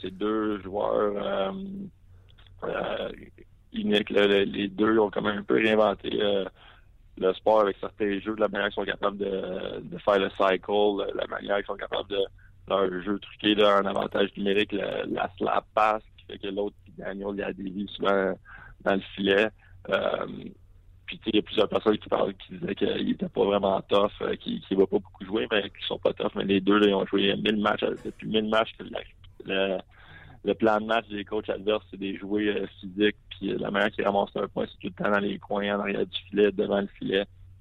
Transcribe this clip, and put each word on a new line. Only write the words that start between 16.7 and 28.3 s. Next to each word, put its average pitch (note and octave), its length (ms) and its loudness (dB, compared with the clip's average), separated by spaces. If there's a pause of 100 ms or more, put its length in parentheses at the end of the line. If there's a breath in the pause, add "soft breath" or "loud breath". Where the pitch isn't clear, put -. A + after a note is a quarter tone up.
Daniel, G2 380 -8
il G2 80 -6
a G2 100 -6
des F#2+ 160 -10
vies G2 260 -6
souvent G2 380 0 (520 loud breath)
dans G2 80 4
le G2 80 0 (140)
filet. G2 340 4 (400 soft breath)
Euh, - 380 0 (760)
puis, - 120 -12
tu - 80 -16
sais, A2 80 -4
il - 20 4
y G#2+ 40 4
a - 20 4
plusieurs - 260 0
personnes G#2+ 300 2
qui - 100 -14
parlent, G#2+ 280 0
qui - 180 -18
disaient D#3+ 220 -6
qu'il G2+ 360 -2
était - 160 -4
pas - 160 0
vraiment G2 380 2
tough, G2+ 300 2 (100)
euh, F#2+ 140 -2
qu'il, F#2+ 260 -8
qu'il - 160 -4
va F#2+ 80 6
pas G#2 140 0
beaucoup - 260 -16
jouer, A2 260 -4
mais G#2 120 2
qu'ils - 240 -12
sont - 120 -6
pas - 140 0
tough. - 220 -4
Mais G#2 100 -2
les G2 160 2
deux, G2 160 4
là, G#2 100 6
ils G2+ 60 4
ont F#2+ 120 0
joué G2 300 2
mille G#2+ 220 0
matchs, G#2 260 0
euh, A2 120 0 (100)
depuis - 220 -10
mille G#2+ 200 0